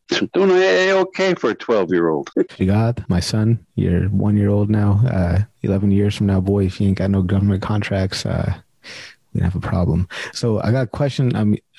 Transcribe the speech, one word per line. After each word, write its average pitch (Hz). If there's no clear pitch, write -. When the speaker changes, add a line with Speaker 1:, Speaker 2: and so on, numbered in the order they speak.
Speaker 1:
doing 190
a-, 185
okay 190
for 123
a 101
twelve-year-old. 85
Speaker 2:
Jigad, 113
my 90
son, 110
you're 90
one 101
year 101
old 104
now. 104
Uh, 90
eleven 98
years 101
from 104
now, 95
boy, 98
if 92
you 101
ain't 95
got 95
no 98
government 98
contracts, 101
uh, 90
we -
have 87
a -
problem. 90
So 110
I 101
got 131
a 120
question, 135
um, 104